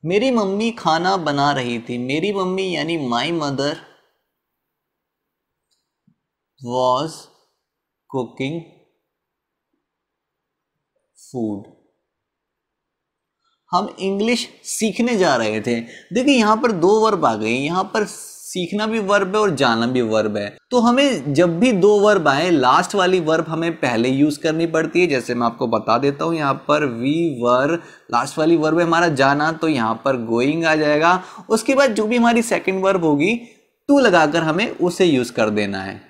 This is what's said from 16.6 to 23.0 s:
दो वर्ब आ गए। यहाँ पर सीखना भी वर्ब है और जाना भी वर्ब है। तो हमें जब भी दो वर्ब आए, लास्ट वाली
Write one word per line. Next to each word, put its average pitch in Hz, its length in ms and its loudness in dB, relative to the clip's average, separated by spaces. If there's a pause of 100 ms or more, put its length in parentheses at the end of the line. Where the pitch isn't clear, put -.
दो 190 280 2
वर्ब 208 260 2
आ 117 100 2
गए। 107 140 -4
यहाँ 147 340 -2
पर 208 220 -2 (460)
सीखना 196 360 -4
भी 220 120 -2
वर्ब 196 360 0
है 214 60 2
और 196 140 0
जाना 120 320 2
भी 127 140 0
वर्ब 107 360 0
है। 101 200 -8 (140)
तो 247 80 4
हमें 233 540 2
जब 170 260 2
भी 247 120 4
दो 202 280 4
वर्ब 196 280 4
आए, 147 220 2
लास्ट 156 460 4
वाली 185 240 2